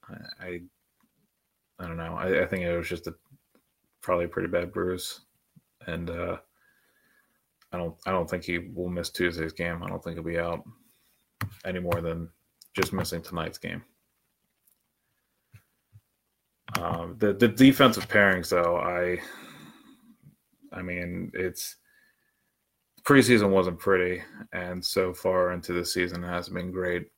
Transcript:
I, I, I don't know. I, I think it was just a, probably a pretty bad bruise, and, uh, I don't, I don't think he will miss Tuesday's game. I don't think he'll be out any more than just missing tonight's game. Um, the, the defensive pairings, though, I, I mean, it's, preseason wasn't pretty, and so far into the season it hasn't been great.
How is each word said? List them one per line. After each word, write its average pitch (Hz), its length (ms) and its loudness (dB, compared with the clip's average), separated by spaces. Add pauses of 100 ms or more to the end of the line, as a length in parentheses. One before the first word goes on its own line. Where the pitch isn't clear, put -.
I, - 380 -16
I, 87 160 -10 (1160)
I 92 80 -10
don't 82 100 -8
know. 82 180 -8
I, 92 280 2
I - 20 2
think 92 180 -2
it 87 140 0
was 85 100 -4
just 87 200 -6
a, 85 80 -12 (840)
probably 87 260 2
a 85 40 -4
pretty 95 180 -2
bad 87 240 -2
bruise, 90 500 -4 (640)
and, 85 220 -6
uh, 87 280 -4 (1300)
I 92 60 -6
don't, 85 180 -6 (100)
I 95 60 -2
don't 90 180 0
think 87 160 -4
he 87 280 -4
will 90 140 -6
miss 87 220 -6
Tuesday's 85 420 -2
game. 85 320 -6
I 90 60 -8
don't 92 120 -8
think 85 140 -8
he'll 85 80 -10
be 85 160 -4
out 85 240 -4 (1040)
any 92 140 -4
more 87 200 -2
than 82 300 -6 (440)
just 98 200 0
missing 87 280 -4
tonight's 82 360 -8
game. - 260 -10 (3000)
Um, 85 400 -4
the, 104 140 4
the 113 160 6
defensive 131 580 6
pairings, 95 420 4
though, 87 280 2
I, 90 400 0 (1500)
I 92 120 -10
mean, 87 500 -6
it's, - 420 -6 (1300)
preseason 117 460 8
wasn't 90 300 4
pretty, 90 440 2 (300)
and 90 320 -8
so 90 280 0
far 90 380 0
into 87 220 -6
the 87 100 0
season 87 400 -2
it 87 40 -8
hasn't 87 280 -6
been 90 160 -6
great. 90 360 -4 (100)